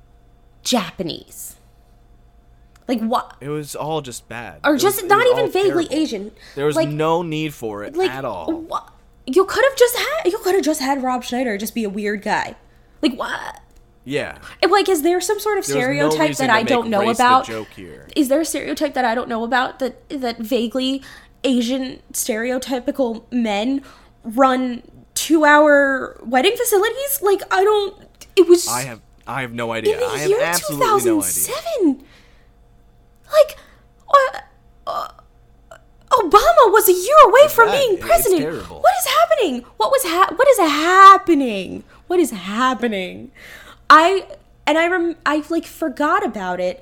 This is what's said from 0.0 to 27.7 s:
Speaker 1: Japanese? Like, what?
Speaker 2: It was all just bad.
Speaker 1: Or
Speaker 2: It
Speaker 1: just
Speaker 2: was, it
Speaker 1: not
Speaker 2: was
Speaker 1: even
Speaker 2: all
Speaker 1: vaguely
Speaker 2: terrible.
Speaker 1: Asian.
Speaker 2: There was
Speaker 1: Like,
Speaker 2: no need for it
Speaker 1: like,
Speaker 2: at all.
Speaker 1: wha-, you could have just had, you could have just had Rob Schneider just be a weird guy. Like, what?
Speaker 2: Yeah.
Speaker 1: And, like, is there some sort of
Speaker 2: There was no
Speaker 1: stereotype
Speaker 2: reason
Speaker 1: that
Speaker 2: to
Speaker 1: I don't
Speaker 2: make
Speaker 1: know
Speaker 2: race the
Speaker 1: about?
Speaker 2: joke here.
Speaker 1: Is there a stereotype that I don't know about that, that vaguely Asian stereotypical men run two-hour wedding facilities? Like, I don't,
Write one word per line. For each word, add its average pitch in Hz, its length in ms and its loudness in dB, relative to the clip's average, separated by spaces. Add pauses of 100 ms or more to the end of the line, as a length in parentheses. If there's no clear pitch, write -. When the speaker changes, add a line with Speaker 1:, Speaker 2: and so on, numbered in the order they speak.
Speaker 1:
Japanese? - 920 -8 (1300)
Like, 247 140 -4
what? 226 380 -4
Speaker 2:
It 143 100 -12
was 147 260 -10
all 151 260 -6
just 127 260 -16
bad. 110 360 -16
Speaker 1:
Or 294 120 2
Speaker 2:
It 254 40 -2
Speaker 1:
just 403 180 2
Speaker 2:
was, 403 80 -8
it - 20 -8
Speaker 1:
not 403 120 4
Speaker 2:
was 494 120 4
Speaker 1:
even 494 140 0
Speaker 2:
all 339 60 -6
Speaker 1:
vaguely 349 360 0
Speaker 2:
terrible. 262 160 -8
Speaker 1:
Asian. 214 280 -8 (240)
Speaker 2:
There 139 100 -4
was 151 100 0
Speaker 1:
Like, 151 140 0
Speaker 2:
no 156 320 0
need 156 320 -6
for 104 300 -10
it 277 120 -14
Speaker 1:
like, 349 160 -2
Speaker 2:
at - 140 -8
all. - 260 -8
Speaker 1:
wha-, - 380 -10 (360)
you 359 200 0
could 440 180 -2
have 539 140 0
just 480 200 2
had, 554 340 -6
you 427 80 -6
could 370 160 -2
have 359 100 0
just 302 160 -2
had 269 200 -2
Rob 254 220 -4
Schneider 240 340 -4
just 214 160 -10
be 233 120 -4
a 202 40 -6
weird 208 320 -6
guy. 190 340 -4 (460)
Like, 254 140 0
what? - 460 -10 (420)
Speaker 2:
Yeah. 117 340 -6 (240)
Speaker 1:
And, 349 80 2
like, 392 200 2
is 339 120 0
there 339 200 0
some 415 180 -4
sort 415 200 -4
of - 60 -6
Speaker 2:
There 285 120 -2
was 262 200 -2
no 294 120 0
Speaker 1:
stereotype 311 200 0
Speaker 2:
reason 262 180 -4
Speaker 1:
that 233 60 2
Speaker 2:
to 220 60 2
Speaker 1:
I 226 40 -2
don't 240 220 0
Speaker 2:
make 226 60 -6
Speaker 1:
know 202 160 0
Speaker 2:
race 226 100 -2
the 247 60 0
Speaker 1:
about? 254 220 2
Speaker 2:
joke 220 240 -10
here. - 480 -20
Speaker 1:
Is 285 100 0
there 277 140 0
a 320 40 -4
stereotype 294 500 -6
that 254 100 -2
I 226 100 -2
don't 247 140 -6
know 226 160 -6
about 247 340 -4
that, 254 300 -8
that 247 300 -8
vaguely 262 600 -4 (440)
Asian 254 560 -2 (100)
stereotypical 247 1200 -4
men 233 500 -2 (440)
run 254 580 0 (300)
two-hour 294 1120 4
wedding 269 320 0
facilities? 466 640 -2
Like, 392 280 0
I 381 140 0
don't, 415 320 0 (400)